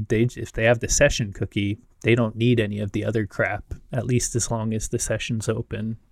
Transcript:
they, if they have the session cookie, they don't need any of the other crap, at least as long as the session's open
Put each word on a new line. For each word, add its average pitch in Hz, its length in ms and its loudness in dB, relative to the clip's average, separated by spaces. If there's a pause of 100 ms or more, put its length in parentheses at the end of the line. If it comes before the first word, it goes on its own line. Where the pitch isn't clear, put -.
they, 113 280 4
if 113 160 -10
they 113 120 -2
have 117 160 6
the 123 80 -6
session 131 440 2
cookie, 101 460 -2 (260)
they 117 120 6
don't 117 180 0
need 117 240 4
any 104 220 -2
of 104 100 -4
the 104 140 -2
other 110 220 0
crap, 101 360 -4 (300)
at 120 120 -2
least 123 300 0
as 117 160 -2
long 110 240 -2
as 110 140 -4
the 117 100 -2
session's 113 500 -4
open 110 480 -4 (160)